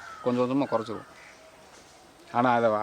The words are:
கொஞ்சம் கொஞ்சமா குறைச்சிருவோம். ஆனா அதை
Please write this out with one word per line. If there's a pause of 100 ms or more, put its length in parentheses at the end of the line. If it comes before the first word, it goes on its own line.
(240)
கொஞ்சம்
கொஞ்சமா
குறைச்சிருவோம். (1300)
ஆனா (100)
அதை (120)